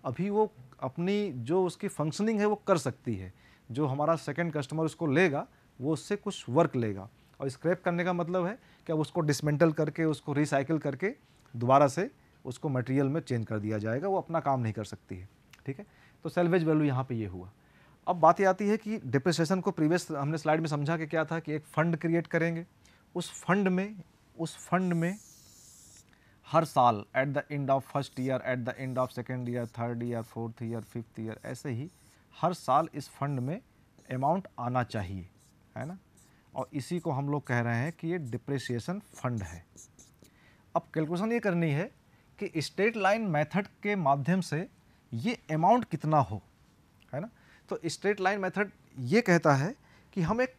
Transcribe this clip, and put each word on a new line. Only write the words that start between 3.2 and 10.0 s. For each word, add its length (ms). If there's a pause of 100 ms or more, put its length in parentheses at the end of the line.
जो 180
हमारा 280
सेकंड 380
कस्टमर 320
उसको 220
लेगा 400 (320)
वो 140
उससे 220
कुछ 340
वर्क 260
लेगा। 340 (300)
और 100
स्क्रैप 340
करने 200
का 100
मतलब 320
है 120 (300)
कि 60
अब 60
उसको 220
डिसमेंटल 500
करके, 340